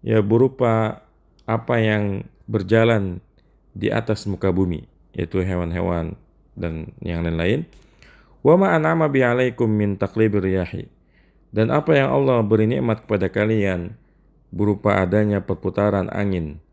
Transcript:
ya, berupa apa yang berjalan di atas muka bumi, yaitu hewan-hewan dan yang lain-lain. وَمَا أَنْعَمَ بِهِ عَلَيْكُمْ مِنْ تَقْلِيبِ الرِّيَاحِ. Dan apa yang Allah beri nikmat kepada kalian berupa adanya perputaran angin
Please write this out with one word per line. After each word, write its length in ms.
ya, 160
berupa 800
apa 320
yang 460
berjalan 720
di 160
atas 400
muka 240
bumi, 320
yaitu 240
hewan-hewan 720
dan 480
yang 240
lain-lain. 400
وَمَا 320
أَنْعَمَ 320
بِهِ 160
عَلَيْكُمْ 440
مِنْ 280
تَقْلِيبِ 400
الرِّيَاحِ. 480
Dan 160
apa 260
yang 220
Allah 320
beri 160
nikmat 400
kepada 240
kalian 680
berupa 480
adanya 400
perputaran 640
angin 640